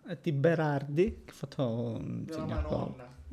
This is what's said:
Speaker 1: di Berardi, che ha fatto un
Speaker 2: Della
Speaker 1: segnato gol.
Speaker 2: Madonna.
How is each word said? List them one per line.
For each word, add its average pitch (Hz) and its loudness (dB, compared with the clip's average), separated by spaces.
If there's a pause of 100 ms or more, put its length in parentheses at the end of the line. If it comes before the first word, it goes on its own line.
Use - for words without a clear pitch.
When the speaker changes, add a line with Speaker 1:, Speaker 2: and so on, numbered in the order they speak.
(220)
Speaker 1:
di 170 2
Berardi, 147 4
che - -16
ha - -20
fatto 139 -2
un 117 -2
Speaker 2:
Della - -6
Speaker 1:
segnato - -2
gol. - 0
Speaker 2:
Madonna. - -6 (200)